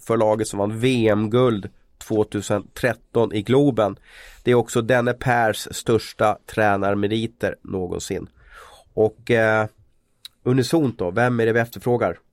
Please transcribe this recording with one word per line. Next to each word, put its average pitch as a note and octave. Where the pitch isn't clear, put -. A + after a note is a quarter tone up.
för A#2
laget G#2+
som G2+
vann G#2
V A#2+
M-guld G#2+
tvåtusen G#2
tretton -
i G#2+
Globen. A#2
Det B2
är B2
också A#2+
Denne A#2+
Pers A#2+
största -
tränarmeriter G2+
någonsin. F2+
Och, -
eh, A2
unisont C3
då, F2+
vem A#2+
är A2+
det A2+
vi A#2
efterfrågar? A2+